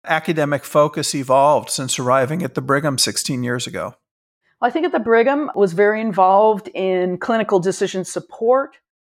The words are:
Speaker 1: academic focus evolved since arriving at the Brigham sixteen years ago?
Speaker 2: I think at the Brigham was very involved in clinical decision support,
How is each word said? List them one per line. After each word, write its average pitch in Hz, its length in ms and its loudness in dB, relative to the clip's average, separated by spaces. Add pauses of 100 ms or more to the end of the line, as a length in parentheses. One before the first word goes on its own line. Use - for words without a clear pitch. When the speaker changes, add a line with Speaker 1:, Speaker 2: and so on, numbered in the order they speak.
Speaker 1:
academic 156 600 -2
focus 151 500 0
evolved 135 560 2
since - 280 -6
arriving 135 440 0
at 135 120 -8
the 139 80 -4
Brigham 139 360 0
sixteen 123 460 -2
years 120 220 -4
ago? 90 280 -8 (640)
Speaker 2:
I 240 100 0
think 320 160 -2
at 311 60 -2
the 339 60 -2
Brigham 233 560 2
was 190 180 2
very 208 280 2
involved 202 680 2
in 180 500 -2
clinical 220 400 0
decision 185 460 -2
support, 240 760 -2 (380)